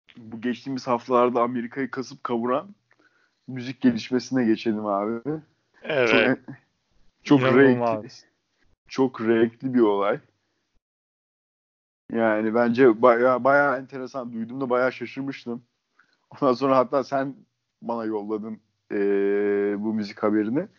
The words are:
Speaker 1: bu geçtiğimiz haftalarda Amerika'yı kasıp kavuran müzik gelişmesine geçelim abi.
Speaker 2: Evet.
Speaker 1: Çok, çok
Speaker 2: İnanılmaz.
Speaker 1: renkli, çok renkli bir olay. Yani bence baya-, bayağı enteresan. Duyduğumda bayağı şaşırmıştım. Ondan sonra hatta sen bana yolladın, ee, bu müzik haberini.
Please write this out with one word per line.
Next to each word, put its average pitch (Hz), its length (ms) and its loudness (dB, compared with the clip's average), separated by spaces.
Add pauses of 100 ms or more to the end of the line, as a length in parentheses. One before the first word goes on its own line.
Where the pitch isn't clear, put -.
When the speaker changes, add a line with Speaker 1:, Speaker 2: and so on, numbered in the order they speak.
(160)
Speaker 1:
bu 113 240 -16
geçtiğimiz 123 460 -8
haftalarda 123 560 2
Amerika'yı 123 480 -4
kasıp 131 340 -12
kavuran 123 500 -4 (760)
müzik 131 320 -12
gelişmesine 127 640 0
geçelim 107 420 0
abi. 117 540 -4 (420)
Speaker 2:
Evet. 131 280 0
Speaker 1:
Çok, 110 280 2 (840)
çok 143 160 4
Speaker 2:
İnanılmaz. 123 640 4
Speaker 1:
renkli, - 60 -18 (760)
çok 131 320 -2
renkli 117 540 0
bir 127 60 4
olay. 104 400 2 (1900)
Yani 110 420 0
bence 120 480 4
baya-, 123 420 4
bayağı 139 340 2
enteresan. 131 540 -12
Duyduğumda 117 380 -6
bayağı 123 220 0
şaşırmıştım. 123 680 -10 (680)
Ondan 135 220 2
sonra 135 240 2
hatta 127 280 2
sen 135 320 -4 (460)
bana 113 220 -6
yolladın, 107 560 -6 (300)
ee, 101 880 0
bu 107 160 -4
müzik 104 280 -8
haberini. 110 460 0 (100)